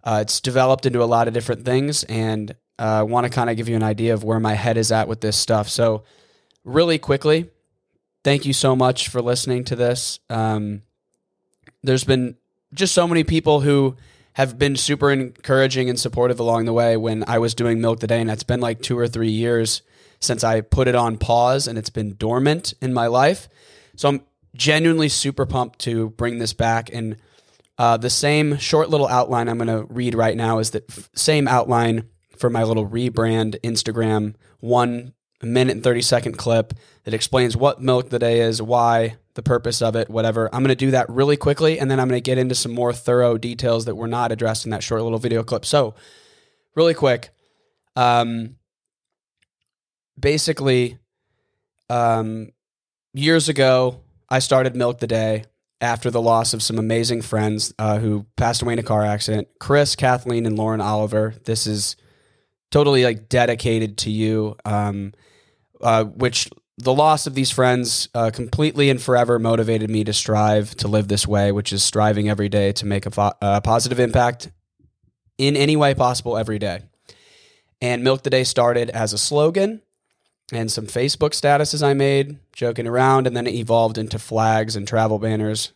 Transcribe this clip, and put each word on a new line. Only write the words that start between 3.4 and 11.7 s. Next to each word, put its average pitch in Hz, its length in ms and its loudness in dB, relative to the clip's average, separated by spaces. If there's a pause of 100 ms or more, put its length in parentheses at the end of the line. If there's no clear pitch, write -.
give 113 120 -6
you 117 80 -2
an 110 60 0
idea 110 320 0
of 104 100 -2
where 110 160 0
my 110 140 0
head 113 240 0
is 110 140 0
at 110 160 0
with - 140 -6
this 107 140 -2
stuff. 107 320 0
So 113 360 -2 (600)
really 160 360 2
quickly, 151 500 0 (720)
thank 139 220 2
you 139 80 0
so 131 220 2
much 127 320 2
for 123 120 -4
listening 123 440 -2
to 123 120 -4
this. 123 440 -2 (100)
Um, 107 540 -4 (1000)